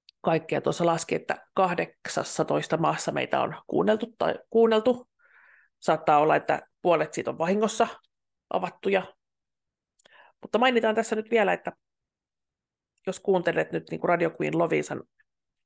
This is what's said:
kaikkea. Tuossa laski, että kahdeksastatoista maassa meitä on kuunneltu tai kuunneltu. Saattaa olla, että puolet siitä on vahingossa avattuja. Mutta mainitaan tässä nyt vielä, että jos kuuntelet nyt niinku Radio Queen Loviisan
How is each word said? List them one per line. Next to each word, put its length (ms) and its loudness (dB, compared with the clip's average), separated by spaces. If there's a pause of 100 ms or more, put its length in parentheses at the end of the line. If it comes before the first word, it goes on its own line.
(220)
kaikkea. 400 0
Tuossa 240 -2
laski, 300 0
että 380 -6
kahdeksastatoista 1200 -2
maassa 340 -2
meitä 300 -2
on 140 -4 (120)
kuunneltu 500 0
tai 180 0 (140)
kuunneltu. 600 2 (720)
Saattaa 400 2
olla, 160 4
että 260 0 (200)
puolet 320 2
siitä 160 -4
on 80 -6
vahingossa 500 0 (600)
avattuja. 680 -4 (1300)
Mutta 180 -2
mainitaan 360 2
tässä 200 -2
nyt 160 -6
vielä, 220 2
että 180 -6 (1400)
jos 120 -6
kuuntelet 520 0
nyt 200 -4
niinku 160 -6
Radio 240 2 (100)
Queen 160 -2
Loviisan 460 -2 (640)